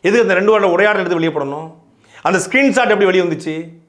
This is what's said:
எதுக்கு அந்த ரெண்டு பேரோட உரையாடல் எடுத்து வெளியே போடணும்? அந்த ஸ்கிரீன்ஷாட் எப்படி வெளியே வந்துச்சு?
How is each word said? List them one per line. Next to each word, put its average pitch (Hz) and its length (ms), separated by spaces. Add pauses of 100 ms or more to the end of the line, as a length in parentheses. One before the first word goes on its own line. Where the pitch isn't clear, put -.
எதுக்கு 214 220
அந்த 190 120
ரெண்டு 208 240
பேரோட 196 40
உரையாடல் 196 420
எடுத்து 175 160
வெளியே 160 180
போடணும்? 147 360 (480)
அந்த 185 160
ஸ்கிரீன்ஷாட் 254 500
எப்படி 202 160
வெளியே 185 200
வந்துச்சு? 160 540 (100)